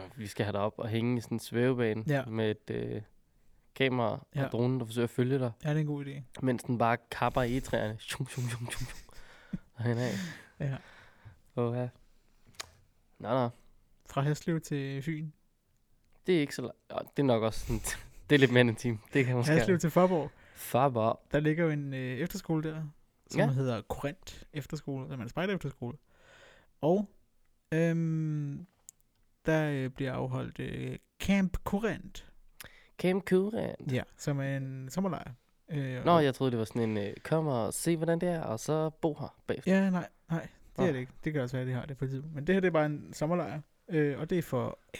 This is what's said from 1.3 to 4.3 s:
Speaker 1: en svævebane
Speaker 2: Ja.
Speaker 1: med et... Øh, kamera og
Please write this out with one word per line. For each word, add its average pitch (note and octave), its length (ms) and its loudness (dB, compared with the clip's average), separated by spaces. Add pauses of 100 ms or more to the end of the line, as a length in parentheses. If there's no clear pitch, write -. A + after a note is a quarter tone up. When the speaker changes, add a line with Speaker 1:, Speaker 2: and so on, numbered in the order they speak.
Speaker 1:
en - 40 -4
svævebane A#2 680 0
Speaker 2:
Ja. C#3 180 0
Speaker 1:
med A2 260 0
et... - 200 -8
Øh, A#2 320 -6 (720)
kamera B2+ 340 2
og - 260 -4